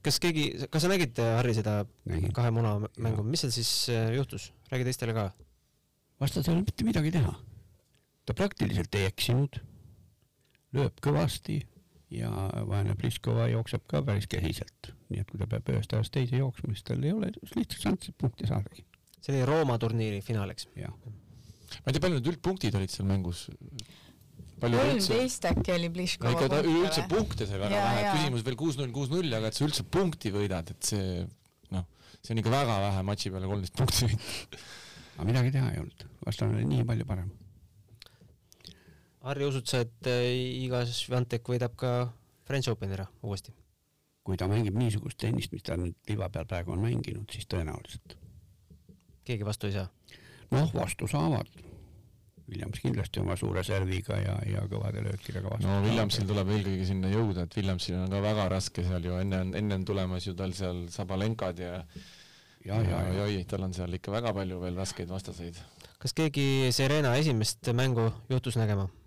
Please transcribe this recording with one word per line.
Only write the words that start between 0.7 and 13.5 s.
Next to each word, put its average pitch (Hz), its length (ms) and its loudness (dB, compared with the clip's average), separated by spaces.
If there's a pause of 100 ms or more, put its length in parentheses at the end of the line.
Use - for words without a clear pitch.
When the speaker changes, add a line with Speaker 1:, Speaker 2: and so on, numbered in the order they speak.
Speaker 1:
sa 175 80 4
nägid, 170 260 2
Harri, 117 380 4
seda 104 300 2 (200)
Speaker 2:
Nägin. 90 280 2
Speaker 1:
kahe 120 180 4
muna 113 240 4
m-, 107 140 0
Speaker 2:
Jaa. - 160 -8
Speaker 1:
mängu? 104 180 2
Mis 127 200 0
seal 127 80 0
siis, 113 200 0 (180)
äh, 113 240 2
juhtus? 131 360 -4 (180)
Räägi 127 160 -2
teistele 120 320 -2
ka. 104 140 0 (920)
Speaker 2:
Vastasel 151 320 2
ei 170 40 6
ole 196 80 2
mitte - 180 -2
midagi 170 280 4
teha. 165 200 4 (960)
Ta 110 80 -4
praktiliselt 104 600 0
ei 101 120 4
eksinud. 127 520 2 (1120)
Lööb 135 280 0
kõvasti 147 600 2 (480)
ja 113 200 -4 (380)
vaene 101 280 0
Pliskova 117 520 0
jookseb 113 400 0